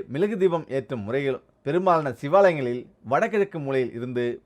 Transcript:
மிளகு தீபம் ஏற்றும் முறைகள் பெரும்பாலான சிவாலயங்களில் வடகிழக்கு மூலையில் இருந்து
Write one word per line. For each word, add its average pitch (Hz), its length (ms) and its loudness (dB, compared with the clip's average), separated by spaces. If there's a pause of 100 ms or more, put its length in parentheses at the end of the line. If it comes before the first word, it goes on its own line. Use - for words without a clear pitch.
மிளகு 196 300 -2
தீபம் 175 320 0
ஏற்றும் 131 360 -6
முறைகள் 131 360 -2 (220)
பெரும்பாலான 160 500 2
சிவாலயங்களில் 143 680 2 (240)
வடகிழக்கு 190 540 0
மூலையில் 135 360 0
இருந்து 120 300 -4 (220)